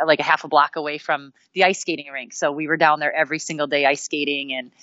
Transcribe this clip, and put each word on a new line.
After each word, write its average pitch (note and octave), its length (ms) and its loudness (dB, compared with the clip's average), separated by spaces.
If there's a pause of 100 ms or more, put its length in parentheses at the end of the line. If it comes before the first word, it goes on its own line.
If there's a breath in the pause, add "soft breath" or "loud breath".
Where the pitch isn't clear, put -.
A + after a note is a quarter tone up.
like, D3+ 140 4
a - 40 -2
half - 200 2
a D3+ 40 -12
block D3 280 4
away D3+ 220 -6
from C#3+ 340 -6 (220)
the F#3 100 4
ice F#3+ 160 2
skating D3 320 -6
rink. B2+ 220 -12
So D3+ 180 0
we D3+ 140 -6
were D#3+ 100 0
down D#3 240 4
there D3 140 -2
every D#3 240 -2
single D3 300 -4
day C#3+ 180 2
ice C#3+ 160 2
skating C#3+ 500 -6
and, B2+ 200 -10 (100)